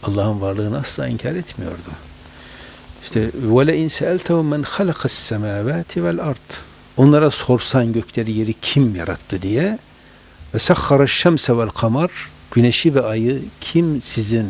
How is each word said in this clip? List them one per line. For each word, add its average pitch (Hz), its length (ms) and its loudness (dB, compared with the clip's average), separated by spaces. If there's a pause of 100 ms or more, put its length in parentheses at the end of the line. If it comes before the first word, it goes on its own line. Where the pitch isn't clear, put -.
Allah'ın 101 380 -2
varlığını 104 360 -4
asla 135 300 -6
inkar 123 280 -6
etmiyordu. 85 560 -10 (1120)
İşte, 110 260 -2 (200)
"وَلَاِنْ 147 360 4
سَأَلْتَهُمْ 160 680 0
مَنْ 147 80 -4
خَلَقَ 185 440 -4
السَّمَاوَاتِ 107 880 -4
وَالْأَرْضِ." 170 400 -2 (640)
Onlara 147 340 8
sorsan 120 640 0
gökleri 113 380 -4
yeri 110 300 -2
kim 123 340 2
yarattı 85 460 -6
diye, 139 380 -2 (760)
"وَسَخَّرَ - 500 4
الشَّمْسَ 147 480 2
وَالْقَمَرِ." 117 580 0 (420)
Güneşi 120 440 4
ve 135 60 4
ayı 113 400 0 (200)
kim 160 400 0
sizin 110 480 -2